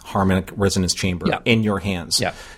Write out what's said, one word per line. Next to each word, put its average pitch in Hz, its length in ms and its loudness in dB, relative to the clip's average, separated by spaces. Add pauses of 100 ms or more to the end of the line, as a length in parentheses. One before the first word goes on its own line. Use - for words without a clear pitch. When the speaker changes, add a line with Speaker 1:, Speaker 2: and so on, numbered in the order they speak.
Speaker 1:
harmonic 95 540 0
resonance 95 360 2
chamber, 92 360 -2
Speaker 2:
Yeah. - 160 0
Speaker 1:
"in 113 180 4
your 101 160 0
hands. 90 400 -2
Speaker 2:
Yeah. 90 140 -2 (240)